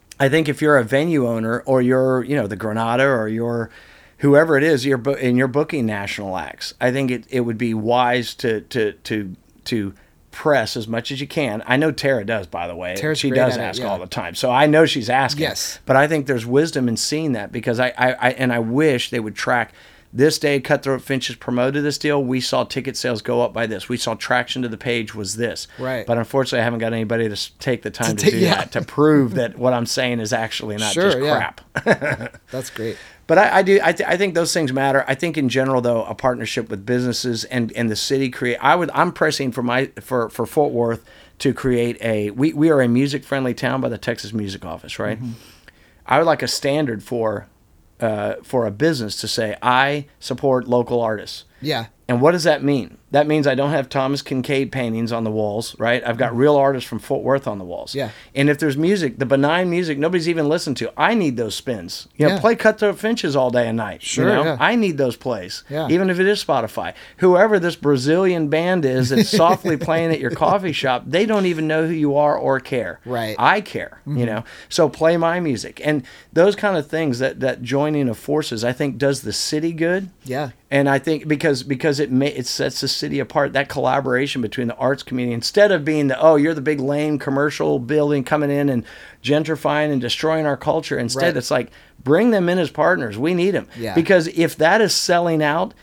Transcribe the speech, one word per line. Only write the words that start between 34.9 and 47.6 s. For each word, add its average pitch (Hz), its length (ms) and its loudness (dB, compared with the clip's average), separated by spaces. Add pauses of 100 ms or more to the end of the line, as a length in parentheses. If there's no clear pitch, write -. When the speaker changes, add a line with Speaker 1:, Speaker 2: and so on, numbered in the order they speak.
Speaker 1:
I 135 80 0
think 160 220 -4
in 139 120 2
general, 131 320 2
though, 117 220 0
a 110 100 -8
partnership 117 560 -2
with 101 160 -8
businesses 123 600 -2
and, 117 280 -4
and 117 160 -2
the 107 60 -2
city 135 340 0
create, 123 280 -2
I 147 180 4
would, 175 180 0
I'm 160 200 2
pressing 143 380 0
for 120 120 -4
my, 123 240 0 (140)
for, 117 280 -4
for 113 160 -4
Fort 139 280 0
Worth 117 300 0 (360)
to 135 140 0
create 120 480 0
a, 107 300 0
we, 139 220 0
we 151 160 4
are 143 120 6
a 123 60 4
music-friendly 131 680 0
town 131 260 -2
by 123 80 -4
the 113 80 -6
Texas 113 360 -8
Music 101 300 -6
Office, - 360 -12
right? 107 180 -4
Speaker 2:
Mm-hmm. 120 140 -10 (760)
Speaker 1:
I 131 140 2
would 165 80 4
like 151 160 0
a 127 40 -4
standard 139 540 -2
for, 110 460 -4 (520)